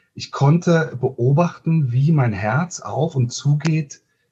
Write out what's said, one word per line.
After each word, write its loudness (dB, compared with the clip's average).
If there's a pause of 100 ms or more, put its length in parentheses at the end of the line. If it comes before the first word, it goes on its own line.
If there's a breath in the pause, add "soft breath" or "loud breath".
(140 loud breath)
Ich -14
konnte 2
beobachten, 0
wie 2
mein 2
Herz -4
auf -4
und 0
zugeht, -2 (300)